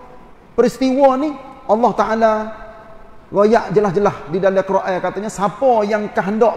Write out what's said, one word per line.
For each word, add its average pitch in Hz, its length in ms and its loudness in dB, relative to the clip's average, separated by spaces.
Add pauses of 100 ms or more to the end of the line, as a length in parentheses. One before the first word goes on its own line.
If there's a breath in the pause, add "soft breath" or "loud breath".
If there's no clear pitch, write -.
(540)
peristiwa 262 640 2
ni 294 160 -2 (320)
Allah 220 320 2
Ta'ala 220 340 2 (1000)
royak 214 400 2
jelas-jelas 202 560 -2
di 170 80 -4
dalam 190 240 0
Quran 190 400 -2
katanya, 196 320 -6
siapa 214 520 0
yang 208 280 -2
kehendak 214 440 0